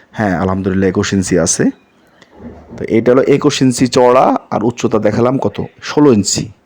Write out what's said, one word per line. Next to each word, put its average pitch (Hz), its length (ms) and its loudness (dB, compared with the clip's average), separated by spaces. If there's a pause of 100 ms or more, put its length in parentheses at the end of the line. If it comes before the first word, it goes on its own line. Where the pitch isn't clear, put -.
(120)
হ্যাঁ, 98 260 -2
আলহামদুলিল্লাহ 95 520 -2
একুশ 98 240 -2
ইঞ্চি 92 260 0
আছে। - 240 0 (1120)
তো - 100 -10
এটা 120 240 2
হলো 131 100 4
একুশ 139 400 0
ইঞ্চি 127 260 0
চওড়া 123 500 4 (140)
আর 113 120 -4
উচ্চতা 113 360 -2
দেখালাম 117 380 0
কত, - 240 -4 (220)
ষোলো 147 300 2
ইঞ্চি। - 380 -2 (140)